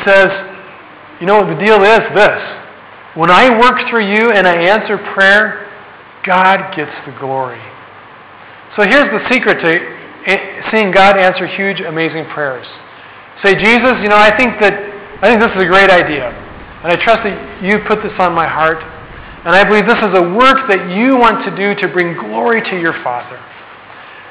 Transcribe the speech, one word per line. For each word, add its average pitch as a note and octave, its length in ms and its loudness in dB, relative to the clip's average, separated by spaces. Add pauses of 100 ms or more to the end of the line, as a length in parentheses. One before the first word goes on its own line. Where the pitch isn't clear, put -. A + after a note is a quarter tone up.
says, G3 240 6 (920)
"You F3 80 -6
know, G3+ 160 4
the E3 200 -4
deal G#3 200 4
is G#3+ 160 6 (160)
this. F#3+ 260 2 (720)
When E3 160 0
I G#3+ 200 6 (100)
work B3 300 2
through A3+ 160 -2
you G#3+ 260 0
and F#3+ 160 2
I F3 80 2
answer G3+ 420 0
prayer, G3 720 0 (560)
God F#3 520 0
gets D3+ 180 -8 (120)
the C#3 140 -16
glory." C3 420 -8 (1120)
So G#3 80 2
here's A#3+ 260 2
the G#3+ 220 -6
secret A3+ 300 0
to E3 100 0 (600)
a-, - 400 -6
seeing G#3+ 200 0
God G3 260 4
answer F#3 300 0
huge, G3 340 -6
amazing D#3+ 460 -6
prayers. C3 400 -8 (760)
Say, G3 120 4
"Jesus, A3+ 380 2 (100)
you G#3 40 -2
know, G#3 100 4
I G#3+ 200 6
think A#3+ 240 -2
that, G3 120 2 (480)
I F#3+ 60 4
think A3 140 4
this A3+ 140 0
is F#3 80 0
a - 20 0
great F#3+ 240 4
idea. D#3 400 2 (540)
And E3+ 100 0
I - 20 0
trust A3 280 0
that - 400 -10
you G3+ 240 0
put G#3+ 160 -2
this G3 160 -8
on F3+ 140 0
my E3 140 -2
heart. D#3 360 -2 (640)
And F3 100 2
I G3+ 80 6
believe G3+ 240 2
this A3+ 100 2
is G3 160 -2
a F3 160 2
work B3+ 400 2
that F3+ 220 -2
you B3 260 2
want A3+ 280 2
to G3 100 -6
do G3+ 260 -2
to F#3 60 -2
bring E3+ 300 -2
glory A3+ 440 -2
to F#3+ 180 -6
your E3 220 -2
Father. B2 380 -8 (920)